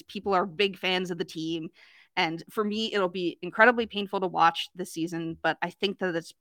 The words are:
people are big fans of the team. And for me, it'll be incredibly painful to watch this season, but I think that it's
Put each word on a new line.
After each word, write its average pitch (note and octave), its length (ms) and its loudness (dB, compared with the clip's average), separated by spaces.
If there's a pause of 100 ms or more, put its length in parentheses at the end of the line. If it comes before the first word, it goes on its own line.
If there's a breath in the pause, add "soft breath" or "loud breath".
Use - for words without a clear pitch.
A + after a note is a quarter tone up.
people G3+ 260 -2
are F3+ 120 4
big F#3 320 -2
fans F#3 340 -2
of E3+ 60 -4
the F3 80 -4
team. E3 420 -6 (480 soft breath)
And E3 340 0
for A3 140 -2
me, G#3+ 300 -2
it'll F#3+ 160 2
be F3 320 -4
incredibly A3+ 440 4
painful G3+ 360 -4
to F#3+ 60 0
watch E3 480 4
this F3+ 180 -10
season, E3 480 -4
but D#3+ 200 0
I F3 100 -4
think G3 280 -4
that F#3 160 0
it's E3 260 -6